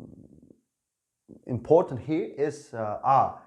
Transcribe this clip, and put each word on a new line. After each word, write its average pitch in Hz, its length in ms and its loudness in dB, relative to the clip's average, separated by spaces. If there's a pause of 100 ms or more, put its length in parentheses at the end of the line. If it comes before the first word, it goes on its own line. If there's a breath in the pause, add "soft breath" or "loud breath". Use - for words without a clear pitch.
(1500)
important 147 540 2
here 160 360 -4
is, 151 360 -6
uh, 107 300 -6
are, 127 440 4